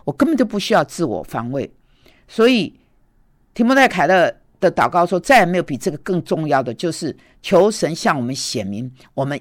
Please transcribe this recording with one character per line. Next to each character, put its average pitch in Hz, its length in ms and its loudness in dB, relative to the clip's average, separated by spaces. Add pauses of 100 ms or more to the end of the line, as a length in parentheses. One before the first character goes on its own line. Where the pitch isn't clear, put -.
我 - 80 -4
根 294 160 2
本 320 80 0
就 247 80 2
不 208 140 -6
需 208 160 -2
要 175 80 4
自 170 220 -4
我 101 180 -4
防 120 300 -8
卫。” 135 180 -6 (560)
所 226 220 2
以 233 260 0 (800)
提 - 80 0
摩 240 120 2
太 269 120 4
凯 180 200 0
勒 165 260 4 (280)
的 180 100 2
祷 120 180 2
告 175 160 2
说， 180 140 -2
再 247 220 4
也 180 60 4
没 180 100 -2
有 175 60 0
比 143 140 -6
这 185 140 -4
个 151 80 -8
更 185 240 -4
重 156 260 -4
要 139 140 2
的， 117 100 -6
就 165 200 -6
是 156 220 -8 (280)
求 185 280 4
神 170 240 -4
向 170 220 -2
我 131 60 -4
们 123 120 -4
显 123 300 -6
明 104 260 -8 (220)
我 135 120 -4
们 143 160 -6